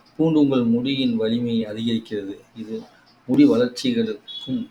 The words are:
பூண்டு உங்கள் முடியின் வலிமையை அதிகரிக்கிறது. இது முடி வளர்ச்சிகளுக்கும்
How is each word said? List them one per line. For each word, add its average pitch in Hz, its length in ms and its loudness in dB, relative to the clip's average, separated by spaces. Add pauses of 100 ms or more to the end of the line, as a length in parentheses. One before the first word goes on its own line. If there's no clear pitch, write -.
(120)
பூண்டு 156 280 2
உங்கள் 131 260 4
முடியின் 123 500 2
வலிமையை 113 500 0
அதிகரிக்கிறது. 110 680 -4 (220)
இது 110 200 -10 (520)
முடி 143 160 6
வளர்ச்சிகளுக்கும் 120 1160 -2 (100)